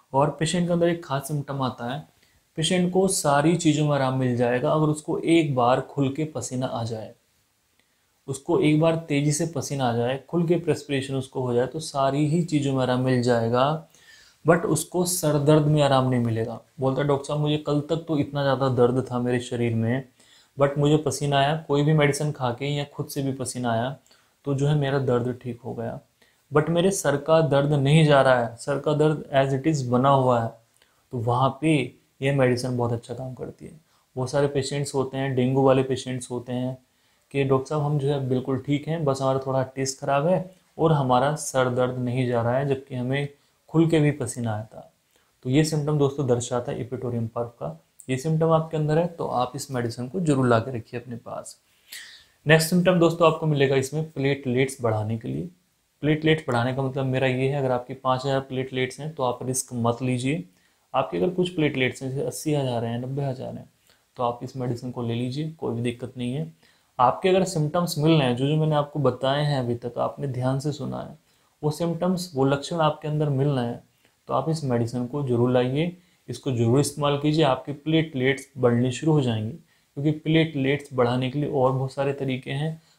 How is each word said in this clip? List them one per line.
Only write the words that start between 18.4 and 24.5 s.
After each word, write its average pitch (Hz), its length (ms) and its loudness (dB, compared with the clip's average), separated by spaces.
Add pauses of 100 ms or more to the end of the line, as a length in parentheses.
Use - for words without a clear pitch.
ज़्यादा 135 280 2
दर्द 123 420 2
था 123 80 -2
मेरे 123 200 0
शरीर 120 360 -2
में, 117 320 -2 (500)
but 143 200 0
मुझे 147 200 4
पसीना 143 420 -2
आया, 143 160 2 (120)
कोई 143 160 0
भी 156 100 4
मेडिसिन 147 380 2
खा 127 200 -4
के 135 140 -6
या 143 180 -2
खुद - 240 -10
से 143 140 -6
भी 135 100 -2
पसीना 123 400 -4
आया, 113 180 -2 (560)
तो 143 80 -2